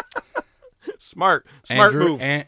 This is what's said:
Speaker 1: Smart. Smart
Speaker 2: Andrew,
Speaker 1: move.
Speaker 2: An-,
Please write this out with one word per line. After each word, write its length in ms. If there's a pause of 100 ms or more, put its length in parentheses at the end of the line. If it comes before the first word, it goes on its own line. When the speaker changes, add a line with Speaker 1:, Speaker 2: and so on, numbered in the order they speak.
(1000)
Speaker 1:
Smart. 480 (180)
Smart 300
Speaker 2:
Andrew, 160
Speaker 1:
move. 100
Speaker 2:
An-, 280